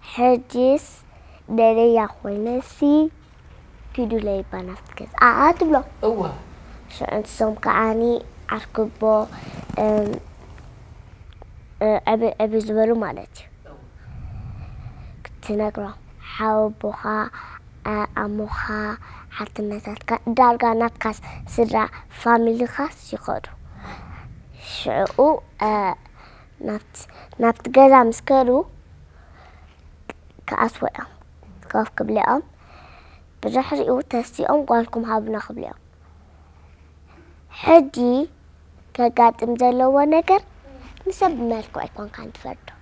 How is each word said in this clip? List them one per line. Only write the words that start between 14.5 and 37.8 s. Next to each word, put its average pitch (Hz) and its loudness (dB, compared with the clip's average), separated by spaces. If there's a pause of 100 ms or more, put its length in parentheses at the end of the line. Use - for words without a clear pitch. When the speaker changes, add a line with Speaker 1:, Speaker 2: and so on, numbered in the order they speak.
Speaker 1:
ክትነግሮም 208 -6 (300)
ሓወቦኻ፣ 214 -2 (840)
እ፣ 214 -4 (240)
ኣሞኻ፣ 214 -6 (720)
ሓትነታትካ 214 -10 (200)
ዳርጋ 240 4
ናትካስ 226 -2 (300)
ስድራ 226 0 (380)
ፋሚሊኻስ 233 0 (100)
ይኸዱ። - -8 (1200)
ሽዑ፣ - -4 (420)
እ፣ 214 0 (880)
ናብቲ፣ - -10 (420)
ናብቲ 233 0
ገዛ 269 10
ምስ 233 0
ከዱ 262 2 (1900)
ከኣስወኦም፣ - -4 (580)
ኮፍ 220 -2
ክብለኦም፣ 220 0 (920)
ብድሕሪኡ 254 -2 (160)
ተሲኦም 254 -2
ጓልኩም 233 0
ሃቡና 220 -4
ክብለኦም። - -14 (1700)
ሕጂ 320 6 (1000)